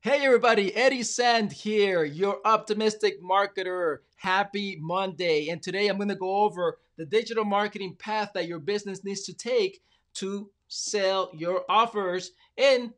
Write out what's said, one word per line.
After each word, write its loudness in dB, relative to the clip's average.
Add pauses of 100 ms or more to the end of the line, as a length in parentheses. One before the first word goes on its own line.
Hey 2
everybody, 4
Eddie 2
Sand 0
here, 2
your -2
optimistic 0
marketer. 0 (180)
Happy -2
Monday. -2
And -8
today -2
I'm 0
gonna -2
go 0
over -2 (200)
the -10
digital 0
marketing -2
path -4
that -4
your -8
business -6
needs -8
to -12
take -2 (340)
to -8 (180)
sell -2
your -4
offers 0 (260)
and 4